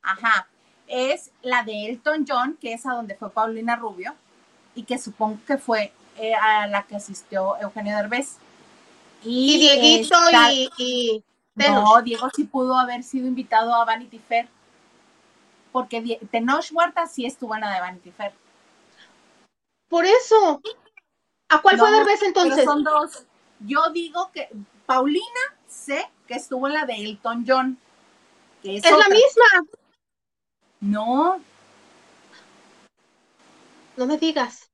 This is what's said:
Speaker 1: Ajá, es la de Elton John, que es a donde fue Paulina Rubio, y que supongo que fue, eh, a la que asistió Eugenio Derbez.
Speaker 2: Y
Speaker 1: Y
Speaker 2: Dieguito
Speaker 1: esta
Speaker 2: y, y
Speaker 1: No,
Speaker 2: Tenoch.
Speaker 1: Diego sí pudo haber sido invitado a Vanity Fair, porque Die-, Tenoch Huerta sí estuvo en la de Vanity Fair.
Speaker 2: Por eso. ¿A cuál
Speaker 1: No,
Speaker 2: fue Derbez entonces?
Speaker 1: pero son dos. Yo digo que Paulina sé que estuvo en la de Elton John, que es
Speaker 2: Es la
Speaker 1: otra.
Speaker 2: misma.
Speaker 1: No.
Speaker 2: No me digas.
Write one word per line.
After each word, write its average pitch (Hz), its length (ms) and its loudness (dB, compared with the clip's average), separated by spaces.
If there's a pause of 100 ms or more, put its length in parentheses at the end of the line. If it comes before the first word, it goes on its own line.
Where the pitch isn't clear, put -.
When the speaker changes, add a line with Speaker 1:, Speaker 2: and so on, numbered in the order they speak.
Speaker 1:
Ajá, 220 460 -4 (380)
es 262 440 -4 (120)
la 247 200 -2
de 214 280 -10
Elton 302 380 -4
John, 262 320 -4
que 233 140 -10
es 226 100 -16
a 254 80 -6
donde 226 220 -10
fue 196 160 -14
Paulina 226 460 -4
Rubio, 220 380 -12 (600)
y 233 80 -16
que 240 160 -8
supongo 214 480 -8
que 285 120 -2
fue, 214 340 -4 (260)
eh, 220 160 -4
a 214 320 0
la 202 160 -4
que 202 140 -16
asistió 196 640 -8
Eugenio 208 380 -8
Derbez. 226 400 -6 (840)
Speaker 2:
Y 254 320 2
Speaker 1:
Y 339 60 4
Speaker 2:
Dieguito 285 560 4 (100)
Speaker 1:
esta 240 260 6
Speaker 2:
y, 262 240 -2
y 247 480 -4 (300)
Speaker 1:
No, 214 100 -2
Speaker 2:
Tenoch. 214 380 6
Speaker 1:
Diego 233 320 -6
sí 294 100 -4
pudo 254 320 -2
haber 247 260 -2
sido 254 240 -8
invitado 233 480 -2
a 233 120 2
Vanity 226 320 -8
Fair, 233 300 -4 (1200)
porque 233 300 -6
Die-, 233 180 -8 (100)
Tenoch 262 420 -2
Huerta 339 340 0
sí - 180 -10
estuvo 233 300 -10
en 220 80 -8
la 208 100 -6
de 185 80 -4
Vanity 180 300 -14
Fair. 202 220 -12 (1600)
Speaker 2:
Por 339 160 0
eso. 403 560 4 (920)
¿A 302 120 6
cuál 381 140 6
Speaker 1:
No, 427 80 6
Speaker 2:
fue 427 80 4
Derbez 415 300 4
entonces? 349 360 2
Speaker 1:
pero 285 140 2
son 294 100 0
dos. 302 420 -2 (360)
Yo 302 300 -2
digo 339 420 -8
que - 160 -12 (380)
Paulina 285 360 0 (460)
sé - 420 -8 (160)
que 240 80 -12
estuvo 262 320 -6
en 285 80 -2
la 302 100 -4
de 247 120 -8
Elton 214 500 -8
John, 262 320 0 (840)
que 392 160 -8
es - 60 -10
Speaker 2:
Es 330 60 6
la 302 60 8
Speaker 1:
otra. 403 140 6
Speaker 2:
misma. 480 340 6 (1400)
Speaker 1:
No. 247 600 0 (2500)
Speaker 2:
No 254 100 -4
me 294 120 -2
digas. 302 560 -4